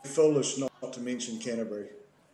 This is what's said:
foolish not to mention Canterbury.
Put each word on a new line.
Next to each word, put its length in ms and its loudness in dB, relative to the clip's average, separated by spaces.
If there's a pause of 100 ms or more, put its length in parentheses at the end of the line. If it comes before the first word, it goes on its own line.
foolish 540 4
not 340 -4
to 80 -10
mention 380 -4
Canterbury. 500 -4 (460)